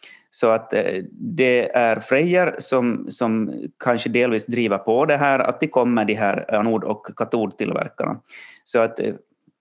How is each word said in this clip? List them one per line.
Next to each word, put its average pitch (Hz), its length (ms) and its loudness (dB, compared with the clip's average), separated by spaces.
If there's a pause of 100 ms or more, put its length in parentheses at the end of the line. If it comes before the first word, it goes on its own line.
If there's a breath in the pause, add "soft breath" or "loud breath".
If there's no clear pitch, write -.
(300 loud breath)
Så - 180 0
att, 113 260 2
eh, 95 280 0 (100)
det 123 640 0
är 113 240 2
Freyr 175 580 2
som, 123 520 0
som 110 420 -2 (320)
kanske 120 240 0
delvis 120 380 0
driver 117 320 0
på 123 280 2
det 143 100 2
här, 139 220 2
att - 220 0
det 151 80 -2
kommer 120 360 2
de 104 100 0
här 107 400 -2
anod- 110 300 2
och - 220 -6 (100)
katodtillverkarna. - 1040 -4 (440 loud breath)
Så - 140 -2
att, 113 220 0
eh, 107 140 -2 (460)